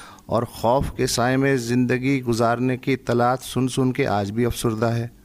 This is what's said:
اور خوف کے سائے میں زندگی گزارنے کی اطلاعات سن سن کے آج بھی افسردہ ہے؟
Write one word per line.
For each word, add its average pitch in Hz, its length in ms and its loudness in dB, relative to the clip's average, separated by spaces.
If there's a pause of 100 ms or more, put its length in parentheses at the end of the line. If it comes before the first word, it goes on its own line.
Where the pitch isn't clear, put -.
(260)
اور 113 180 0
خوف - 520 0
کے 127 120 0
سائے 123 300 0
میں 135 180 2
زندگی 127 680 0
گزارنے 120 540 0
کی 135 160 -2
اطلاعات 123 460 0
سن - 280 -2
سن 127 240 0
کے 131 160 0
آج 101 240 0
بھی 117 140 0
افسردہ 113 400 -2
ہے؟ 117 220 -2 (180)